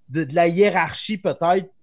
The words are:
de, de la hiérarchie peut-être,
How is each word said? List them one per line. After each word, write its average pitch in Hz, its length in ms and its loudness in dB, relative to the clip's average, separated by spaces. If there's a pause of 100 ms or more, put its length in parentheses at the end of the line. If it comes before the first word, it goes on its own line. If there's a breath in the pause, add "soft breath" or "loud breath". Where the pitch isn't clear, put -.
de, 156 140 -4
de 139 120 -8
la 170 120 4
hiérarchie 180 680 0
peut-être, 185 520 -2 (140)